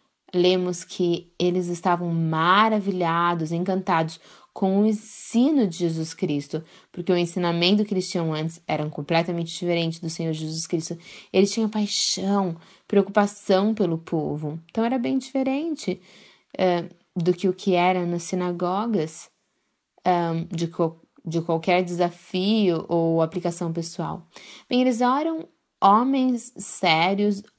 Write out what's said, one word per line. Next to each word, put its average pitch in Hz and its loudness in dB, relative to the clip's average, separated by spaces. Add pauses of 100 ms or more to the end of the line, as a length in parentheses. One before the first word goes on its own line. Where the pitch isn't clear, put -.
(340)
lemos 180 2
que - -2
eles 180 0
estavam 175 0
maravilhados, 170 2
encantados 170 0 (360)
com 196 2
o 214 4
ensino 233 0
de 170 -6
Jesus 160 -2
Cristo, 151 -4 (260)
porque 175 -4
o 180 4
ensinamento 175 2
que 214 -4
eles 185 -2
tinham 165 -2
antes 160 -6
era 151 -2
completamente 165 -2
diferente 170 -2
do 165 -6
Senhor 165 -4
Jesus 156 -6
Cristo. 165 -4 (340)
Eles 196 4
tinham 220 0
paixão, 196 -2 (320)
preocupação 202 2
pelo 170 0
povo. 151 -4 (120)
Então 226 -2
era 247 0
bem 262 0
diferente, 269 -4 (560)
eh, 180 2 (280)
do 175 2
que 185 0
o 180 0
que 185 0
era 180 2
nas 175 -4
sinagogas, 180 -2 (760)
ah, 175 2 (160)
de 165 -4
co-, 165 -4 (240)
de 165 -2
qualquer 170 0
desafio 180 0
ou 165 2
aplicação 165 -2
pessoal. 165 -8 (440)
Bem, 254 2
eles 254 2
eram 311 0 (340)
homens 247 4
sérios, 196 2 (160)